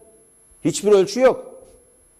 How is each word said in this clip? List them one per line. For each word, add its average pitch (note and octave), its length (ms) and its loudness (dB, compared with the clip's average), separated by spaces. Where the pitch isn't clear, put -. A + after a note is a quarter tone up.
Hiçbir G3 260 -2
ölçü G3 280 0
yok. - 440 -2